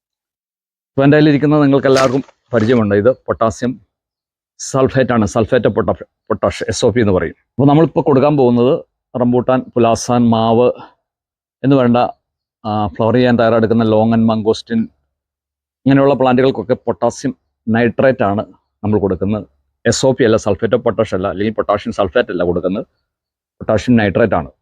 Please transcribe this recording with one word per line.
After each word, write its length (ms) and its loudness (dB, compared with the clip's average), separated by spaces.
ഇപ്പോൾ 160 0
എൻ്റെ 120 6
കയ്യിലിരിക്കുന്നത് 480 2
നിങ്ങൾക്ക് 260 2
എല്ലാവർക്കും 320 0
പരിചയമുണ്ട്. 480 0
ഇത് 80 2
പൊട്ടാസ്യം 440 -4
സൾഫേറ്റ് 440 0
ആണ്, 180 0
sulphate 360 0
of 60 0
potash, 260 -2
potash, 280 -4
എസ് 160 -8
ഒ 80 2
പി 80 0
എന്ന് 140 2
പറയും. 200 -4
അപ്പോൾ 160 2
നമ്മളിപ്പോൾ 380 2
കൊടുക്കാൻ 300 2
പോകുന്നത് 340 2
റംബൂട്ടാൻ, 360 0
പുലാസാൻ, 480 0
മാവ് 340 2
എന്ന് 160 2
വേണ്ട, 180 2
ആ, 40 -4
ഫ്ലവർ 240 0
ചെയ്യാൻ 220 2
തയ്യാറെടുക്കുന്ന 520 2
ലോങ്ങൻ, 280 2
മംഗോസ്റ്റിൻ 500 -4
ഇങ്ങനെയുള്ള 380 4
പ്ലാന്റുകൾക്കൊക്കെ 540 0
പൊട്ടാസ്യം 460 -4
നൈട്രേറ്റ് 540 0
ആണ് 140 -4
നമ്മൾ 220 0
കൊടുക്കുന്നത്. 420 -4
എസ് 160 -4
ഒ 100 4
പി 100 2
അല്ല, 80 2
sulphate 320 -2
of 100 -10
potash 300 -2
അല്ല, 160 -4
അല്ലെങ്കിൽ 260 -4
പൊട്ടാസ്യം 400 -4
സൾഫേറ്റ് 340 -2
അല്ല 160 -4
കൊടുക്കുന്നത്, 340 -4
പൊട്ടാസ്യം 420 0
നൈട്രേറ്റ് 380 0
ആണ്. 100 -10